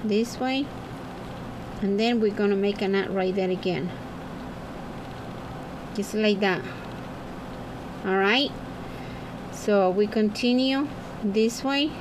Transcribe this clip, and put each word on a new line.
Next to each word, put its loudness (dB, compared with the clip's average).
this 2
way, 0
and 2
then 4
we're 4
gonna 4
make 2
a 0
knot 2
right 2
there 2
again, 0
just -4
like 4
that. 2
All 4
right, 4
so 4
we 4
continue 4
this 4
way 2